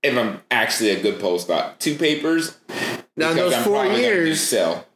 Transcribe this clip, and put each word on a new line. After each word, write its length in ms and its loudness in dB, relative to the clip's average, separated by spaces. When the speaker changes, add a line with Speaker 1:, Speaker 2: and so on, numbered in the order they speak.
Speaker 1:
if 140 2
I'm 240 -2
actually 400 2
a 100 0
good 180 0
postdoc. 600 -2
Two 160 -2
papers 640 -2
Speaker 2:
Now, 120 0
in 60 0
Speaker 1:
because 0 -
Speaker 2:
those 180 2
Speaker 1:
I'm 100 0
Speaker 2:
four 180 2
Speaker 1:
probably 200 2
gonna 140 2
do 100 2
Speaker 2:
years, 160 0
Speaker 1:
cell. 440 0